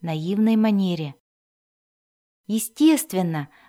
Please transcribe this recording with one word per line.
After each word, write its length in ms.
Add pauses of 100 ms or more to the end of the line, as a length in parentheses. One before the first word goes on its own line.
наивной 540
манере. 580 (1300)
Естественно, 1000 (200)